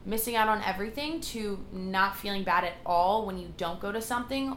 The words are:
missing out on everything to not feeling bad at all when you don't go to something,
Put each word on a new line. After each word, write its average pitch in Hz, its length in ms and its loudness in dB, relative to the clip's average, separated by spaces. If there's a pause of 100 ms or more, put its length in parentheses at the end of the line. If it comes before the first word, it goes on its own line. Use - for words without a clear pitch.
missing 220 280 0
out 220 140 6
on 208 140 4
everything 226 580 -2
to 202 420 -4 (100)
not 190 440 2
feeling 196 260 -2
bad 180 220 4
at 170 120 -4 (100)
all 185 400 4
when 185 100 -4
you 175 220 -8
don't 170 200 -2
go 202 140 -4
to 220 80 -2
something, 262 560 -2